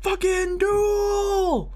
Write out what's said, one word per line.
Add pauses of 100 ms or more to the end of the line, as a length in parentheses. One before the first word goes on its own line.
Fucking
duel!